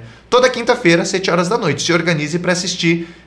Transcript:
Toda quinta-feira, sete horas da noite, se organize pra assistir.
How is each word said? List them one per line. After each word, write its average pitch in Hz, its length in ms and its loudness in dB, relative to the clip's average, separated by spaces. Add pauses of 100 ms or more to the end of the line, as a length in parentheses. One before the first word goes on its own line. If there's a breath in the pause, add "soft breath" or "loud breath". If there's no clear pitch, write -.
(300 loud breath)
Toda 254 180 4
quinta-feira, 214 560 2
sete 185 260 -2
horas 175 180 0
da 226 100 0
noite, 156 240 -2
se 165 100 0
organize 165 460 0
pra 175 140 -2
assistir. 170 560 -2 (180 loud breath)